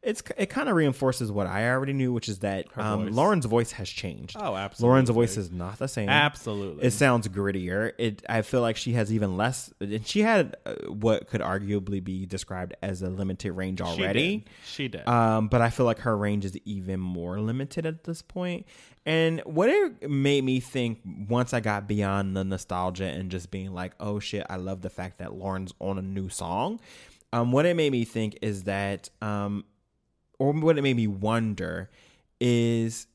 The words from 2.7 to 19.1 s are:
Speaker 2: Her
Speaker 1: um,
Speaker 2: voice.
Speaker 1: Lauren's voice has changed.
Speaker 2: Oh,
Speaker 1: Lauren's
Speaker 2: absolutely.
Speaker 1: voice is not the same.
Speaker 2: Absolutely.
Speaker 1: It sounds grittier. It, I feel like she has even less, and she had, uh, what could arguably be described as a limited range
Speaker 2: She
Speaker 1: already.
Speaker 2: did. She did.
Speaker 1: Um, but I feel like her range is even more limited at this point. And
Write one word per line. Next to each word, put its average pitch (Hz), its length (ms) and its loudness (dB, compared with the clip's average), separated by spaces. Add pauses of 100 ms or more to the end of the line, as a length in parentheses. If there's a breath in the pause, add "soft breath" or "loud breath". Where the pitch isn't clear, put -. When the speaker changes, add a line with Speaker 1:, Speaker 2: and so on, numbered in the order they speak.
Speaker 2:
Her - 100 -8
Speaker 1:
um, 107 260 0
Speaker 2:
voice. 101 60 -2
Speaker 1:
Lauren's 160 320 4
voice 113 280 2
has 95 160 -8
changed. 87 500 -10
Speaker 2:
Oh, 185 140 -2
Speaker 1:
Lauren's 98 260 -6
Speaker 2:
absolutely. 123 340 6
Speaker 1:
voice 113 220 4
is 95 160 -4
not 90 260 -6
the 131 120 -4
same. 104 180 -4
Speaker 2:
Absolutely. 131 800 0
Speaker 1:
It 123 60 6
sounds 117 360 4
grittier. 98 720 -2
It, 110 320 -2
I 113 140 2
feel 123 180 2
like 113 160 0
she 120 160 -2
has 110 180 2
even 104 240 2
less, 113 460 -2
and 104 260 -4
she 208 140 2
had, 214 340 4 (100)
uh, - 100 -6 (120)
what 107 400 2
could 110 140 -2
arguably 98 600 0
be 95 240 -4
described 92 560 -8
as 92 200 -4
a 92 80 -2
limited 95 420 -4
range 92 280 -4
Speaker 2:
She - 40 -2
Speaker 1:
already. 98 540 0
Speaker 2:
did. 107 120 -10 (160)
She - 220 -6
did. 110 180 -8
Speaker 1:
Um, 110 440 4
but 123 100 4
I 117 100 6
feel 123 160 2
like 117 140 2
her 113 160 2
range 104 300 0
is 95 180 -6
even 95 380 -4
more 90 400 -4
limited 135 440 -4
at 160 200 -6
this 170 160 -8
point. 180 460 -8 (380 soft breath)
And 165 360 2